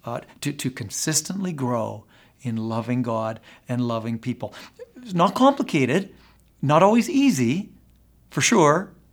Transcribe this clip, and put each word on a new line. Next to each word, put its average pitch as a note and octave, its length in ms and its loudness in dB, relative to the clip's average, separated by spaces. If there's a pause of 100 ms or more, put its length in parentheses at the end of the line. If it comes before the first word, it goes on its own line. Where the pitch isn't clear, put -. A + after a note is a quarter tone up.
uh, A#2+ 160 -8 (200)
to, C#3+ 120 -4
to C#3 180 -6
consistently E3+ 800 -6
grow A#2 520 -4 (360)
in A2+ 160 -4
loving A2+ 440 -4
God A2+ 380 -4 (300)
and B2 180 -2
loving A2+ 300 -4
people. - 360 -8 (440)
It's A3 160 -14
not F3+ 220 2
complicated, G3 800 2 (480)
not D3 220 4
always A3 260 4
easy, F#3+ 600 2 (600)
for - 120 -4
sure F3 520 4 (200)